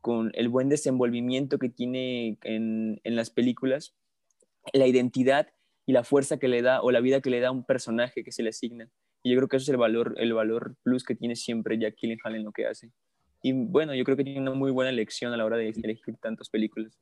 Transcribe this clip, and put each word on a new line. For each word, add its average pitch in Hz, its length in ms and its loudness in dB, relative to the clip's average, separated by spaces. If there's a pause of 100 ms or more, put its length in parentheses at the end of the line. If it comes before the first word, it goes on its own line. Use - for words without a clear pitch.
Con 113 320 -2
el 120 160 0
buen 131 200 0
desenvolvimiento 131 880 0
que 123 120 -2
tiene 123 720 -4
en, 110 600 -4
en 117 120 -2
las 113 140 -2
películas, 127 640 -2 (760)
la 135 140 8
identidad 127 600 4 (380)
y 131 80 2
la 127 100 6
fuerza 139 340 2
que 127 100 0
le 120 140 2
da 123 200 4
o 123 100 4
la 117 100 4
vida 131 200 4
que 135 80 -2
le 123 100 2
da 127 100 2
a - 20 0
un 127 140 -6
personaje 120 580 -2
que 123 80 -14
se 120 120 -6
le 110 60 0
asigna. 117 400 -10 (340)
Y 123 80 2
yo 123 60 6
creo 131 100 4
que 135 100 0
eso 131 80 0
es 147 40 -2
el 131 80 2
valor, 117 400 2
el 117 160 0
valor 113 500 -2
plus 127 200 2
que 120 120 -4
tiene 117 200 -4
siempre 113 440 -4
Jack 107 200 -2
Gyllenhaal 113 360 -6
en 110 80 -6
lo 107 80 -10
que 110 160 -4
hace. 113 240 -10 (500)
Y 131 120 0
bueno, 131 400 0
yo 127 100 -2
creo 135 140 0
que 139 60 -2
tiene 139 180 -6
una 135 120 -2
muy 135 180 0
buena 127 180 0
elección 120 440 -4
a 117 40 -4
la 113 80 0
hora 113 120 0
de 110 120 -2
elegir 110 480 -8
tantas 110 320 -10
películas. 110 520 -4